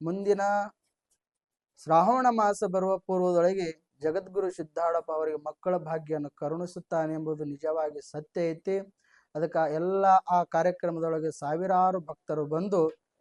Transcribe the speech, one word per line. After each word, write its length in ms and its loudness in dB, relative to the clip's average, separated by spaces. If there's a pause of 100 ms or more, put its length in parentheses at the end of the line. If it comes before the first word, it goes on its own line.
ಮುಂದಿನ 400 0 (1400)
ಶ್ರಾವಣ 460 4
ಮಾಸ 340 2 (100)
ಬರುವ 240 2
ಪೂರ್ವದೊಳಗೆ 840 2 (220)
ಜಗದ್ಗುರು 480 -2
ಸಿದ್ಧಾರೂಢಪ್ಪ 600 -4
ಅವರಿಗೆ 340 -2
ಮಕ್ಕಳ 320 -4
ಭಾಗ್ಯವನ್ನು 520 -6
ಕರುಣಿಸುತ್ತಾನೆ 840 -6
ಎಂಬುದು 300 -6
ನಿಜವಾಗಿ 680 -6
ಸತ್ಯ 380 -6
ಐತಿ. 300 -4 (560)
ಅದಕ್ಕೆ 400 0
ಎಲ್ಲ 300 0 (240)
ಆ 140 4
ಕಾರ್ಯಕ್ರಮದೊಳಗೆ 880 -2
ಸಾವಿರಾರು 680 0
ಭಕ್ತರು 460 -6
ಬಂದು 460 0 (300)